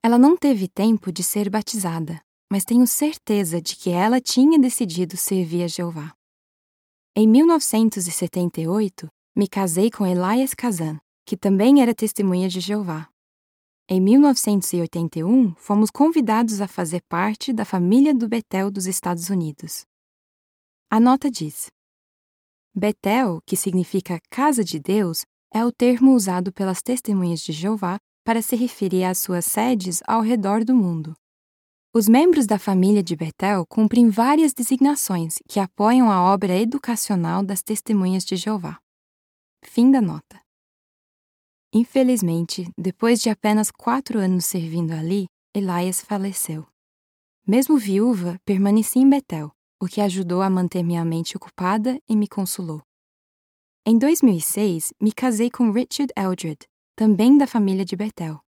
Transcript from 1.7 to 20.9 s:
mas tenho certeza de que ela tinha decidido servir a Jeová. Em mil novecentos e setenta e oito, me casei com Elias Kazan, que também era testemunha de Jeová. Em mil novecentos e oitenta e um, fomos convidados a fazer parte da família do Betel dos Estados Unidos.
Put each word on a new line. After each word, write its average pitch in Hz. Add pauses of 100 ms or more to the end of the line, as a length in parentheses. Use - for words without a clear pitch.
mas 196
tenho 240
certeza 202
de -
que -
ela 208
tinha 285
decidido 185
servir 175
a 170
Jeová. 165 (1000)
Em 214
mil 254
novecentos 220
e 170
setenta 175
e 160
oito, 190 (260)
me 202
casei 190
com 208
Elias 190
Kazan, 160 (260)
que 190
também 208
era 240
testemunha 190
de 180
Jeová. 175 (800)
Em 185
mil 214
novecentos 240
e 175
oitenta 170
e 160
um, 214
fomos 208
convidados 233
a 196
fazer 175
parte 208
da 220
família 220
do 233
Betel 202
dos 196
Estados 175
Unidos. 165 (1040)